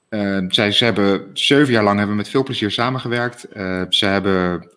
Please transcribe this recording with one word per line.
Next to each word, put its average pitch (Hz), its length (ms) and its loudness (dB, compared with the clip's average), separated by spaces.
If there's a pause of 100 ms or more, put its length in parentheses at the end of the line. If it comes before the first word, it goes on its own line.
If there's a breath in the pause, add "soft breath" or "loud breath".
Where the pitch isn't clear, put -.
ehm, 98 420 -4
zij, 104 220 2
ze 101 120 2
hebben 98 480 2
zeven 143 400 2
jaar 113 120 4
lang 101 140 4
hebben 104 180 0
we 104 60 -4
met - 80 -10
veel 135 120 0
plezier 113 280 -4
samengewerkt. 120 760 -4
Eh, 92 440 -6
ze - 180 0
hebben 92 720 0